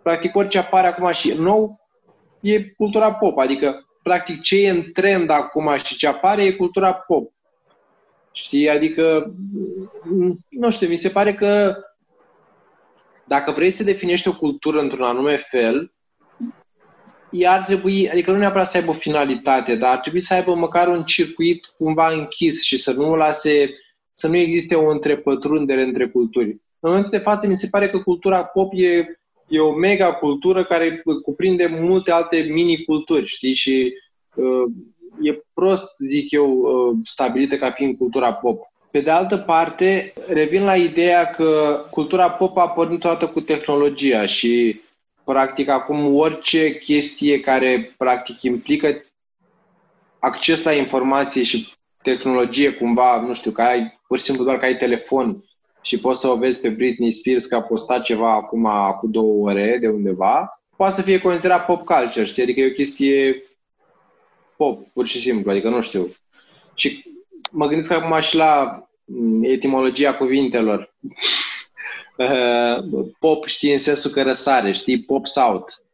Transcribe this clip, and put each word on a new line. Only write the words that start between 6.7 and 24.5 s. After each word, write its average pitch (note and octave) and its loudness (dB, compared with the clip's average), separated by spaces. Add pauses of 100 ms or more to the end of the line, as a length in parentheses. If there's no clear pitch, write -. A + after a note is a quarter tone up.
pop. - -4 (1000)
Știi? D3 0
Adică, D#3 0 (1160)
nu A#3+ -2
știu, A3 -2
mi E3+ -2
se E3+ -4
pare G3+ 2
că G3+ 2 (1600)
dacă C#3+ 0
vrei E3 2
să G#3 -8
definești F#3 0
o F3+ -2
cultură D3+ -2
într-un B2+ -2
anume C3 0
fel, C3 -2 (1400)
ea F3+ 2
ar F#3+ 4
trebui, G3 0
adică F3 0
nu G3 4
neapărat G3 2
să F#3 -2
aibă E3 0
o D#3+ -6
finalitate, C3+ 0
dar B2 2
ar B2+ 2
trebui E3 -4
să F3+ -2
aibă F3+ 2
măcar E3+ 0
un E3+ 0
circuit E3 0 (120)
cumva D#3+ 2
închis D#3 -2
și C3 0
să C3 -2
nu D3 0
lase, D3+ 2 (420)
să - -6
nu E3 0
existe E3+ 2